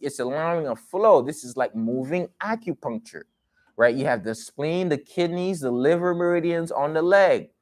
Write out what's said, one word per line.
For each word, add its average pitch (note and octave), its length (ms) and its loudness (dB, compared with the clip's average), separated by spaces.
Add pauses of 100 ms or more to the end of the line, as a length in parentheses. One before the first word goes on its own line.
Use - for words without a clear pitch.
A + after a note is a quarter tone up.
It's C#3+ 160 -8
allowing D#3 480 -4
a C#3+ 100 -4
flow. F#3+ 460 4
This D3 220 -8
is B2 120 -16
like B2 180 -2
moving C3 540 -4 (140)
acupuncture, C#3+ 800 -8 (540)
right? A#2 180 4
You C3+ 100 -2
have A#2+ 180 0
the A2 120 -4
spleen, E3 560 -4
the C#3+ 80 0
kidneys, F3 640 -4
the C3 100 -2
liver E3+ 440 2
meridians E3+ 560 0
on D3 220 -2
the D#3+ 80 0
leg. F3 480 4 (140)